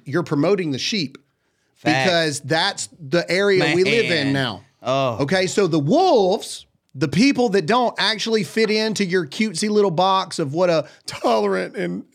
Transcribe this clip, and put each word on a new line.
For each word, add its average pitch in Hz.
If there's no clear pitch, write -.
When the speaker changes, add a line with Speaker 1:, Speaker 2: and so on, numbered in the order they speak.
Speaker 1:
you're 156
promoting 165
the 127
sheep -
Speaker 2:
Fact. 131
Speaker 1:
because 165
that's 170
the 165
area 185
we 180
live 190
in 143
Speaker 2:
Man. 139
Speaker 1:
now. 120
Speaker 2:
Oh. 127
Speaker 1:
Okay, 185
so 202
the 160
wolves, 214
the 151
people 240
that 185
don't 226
actually 214
fit 220
into 214
your 175
cutesy 208
little 202
box 185
of 139
what 175
a 160
tolerant 196
and, 175